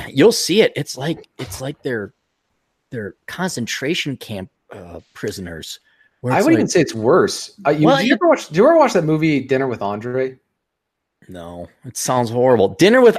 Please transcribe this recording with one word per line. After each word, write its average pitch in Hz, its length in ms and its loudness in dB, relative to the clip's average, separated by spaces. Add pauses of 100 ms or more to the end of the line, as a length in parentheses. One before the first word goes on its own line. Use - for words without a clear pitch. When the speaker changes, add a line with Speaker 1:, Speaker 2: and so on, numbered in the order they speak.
Speaker 1:
<clears throat> - 60 -18
you'll 160 180 6
see 214 300 0
it. 160 140 2
It's - 220 -8
like, 151 300 -8 (120)
it's - 200 -12
like 139 220 -12
they're, 117 320 -6 (800)
they're 107 240 -10 (120)
concentration 143 920 -6
camp, 95 320 -12 (220)
uh, 87 280 -16 (140)
prisoners, 90 640 -12 (420)
where 123 120 -2
Speaker 2:
I 135 40 2
Speaker 1:
it's 202 80 2
Speaker 2:
would 330 80 4
even 247 120 2
Speaker 1:
like - 60 -8
Speaker 2:
say 180 100 4
it's 135 120 -2
worse. 123 720 0
Uh, 143 60 2
you, 151 160 2
Speaker 1:
Well, 269 100 4
Speaker 2:
did 202 100 0
you 277 60 2
Speaker 1:
it - 80 2
Speaker 2:
ever 349 80 2
watch, - 200 0
do 147 80 -14
you 208 100 6
ever 330 100 6
watch 269 160 4
that 175 120 2
movie 156 360 0
Dinner 131 260 -2
with 113 140 -6
Andre? 123 560 -6 (920)
Speaker 1:
No, 87 400 -16 (180)
it 120 100 -18
sounds 123 360 -2
horrible. 123 380 4
Dinner 226 320 4
with 233 180 6